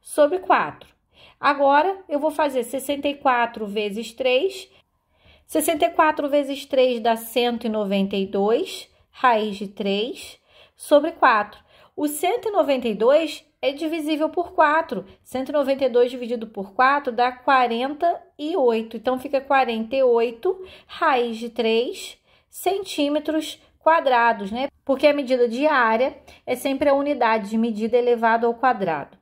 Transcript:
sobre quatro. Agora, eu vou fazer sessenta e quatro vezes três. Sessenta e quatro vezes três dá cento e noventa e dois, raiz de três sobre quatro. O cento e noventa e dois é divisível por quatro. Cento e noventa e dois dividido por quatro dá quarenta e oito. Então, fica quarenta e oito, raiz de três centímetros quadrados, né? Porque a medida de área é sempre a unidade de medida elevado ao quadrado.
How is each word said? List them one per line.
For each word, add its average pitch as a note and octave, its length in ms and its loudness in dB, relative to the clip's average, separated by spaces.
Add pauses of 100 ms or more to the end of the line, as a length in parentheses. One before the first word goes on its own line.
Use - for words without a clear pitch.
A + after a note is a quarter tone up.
sobre D4+ 400 0
quatro. G3+ 520 -2 (460)
Agora, C#4+ 720 2
eu D4 100 -2
vou D4+ 140 0
fazer C4+ 320 -2
sessenta C#4 420 -6
e C#4+ 80 -2
quatro A#3+ 520 0
vezes G#3 460 -6
três. C4 560 -2 (800)
Sessenta D#4+ 380 0
e E4 60 2
quatro D#4 380 0
vezes C#4 380 -2
três B3+ 320 2
dá A3+ 160 0
cento A#3 520 -2
e - 20 -2
noventa G3+ 480 -2
e G3 100 -2
dois, G#3 640 -2 (220)
raiz G#3+ 440 2
de G3 120 -10
três G3+ 720 -6 (340)
sobre D4+ 380 2
quatro. A3 500 0 (340)
O D4 120 -4
cento F#4+ 400 -2
e - 20 -4
noventa C4+ 380 0
e G#3+ 60 -2
dois C#4 500 2 (180)
é C4 80 0
divisível D#4 580 -2
por E4+ 240 -4
quatro. D4+ 540 0 (160)
Cento C4+ 280 -8
e - 20 -10
noventa C#4 320 0
e B3+ 40 2
dois A#3+ 220 2
dividido A#3+ 380 -8
por G3 240 -12
quatro C4+ 400 2
dá A#3+ 180 0
quarenta C4 880 0 (160)
e D#4 200 -6
oito. A3+ 400 0
Então, B3+ 200 -2
fica C4 240 -4
quarenta A#3+ 540 0
e C4+ 80 2
oito, A#3+ 640 0 (220)
raiz B3 480 0
de A#3 140 -10
três A#3 680 -2 (320)
centímetros D#4 1120 -4 (160)
quadrados, A#3 720 2
né? B3+ 180 -4 (160)
Porque C4+ 220 0
a C#4+ 60 6
medida B3+ 340 2
de B3 220 0
área B3+ 500 2 (260)
é B3+ 120 -4
sempre C#4 320 0
a C#4 60 6
unidade A#3+ 540 0
de A3 80 -4
medida A3+ 400 0
elevado A#3 480 2
ao A#3 100 2
quadrado. G3+ 680 -2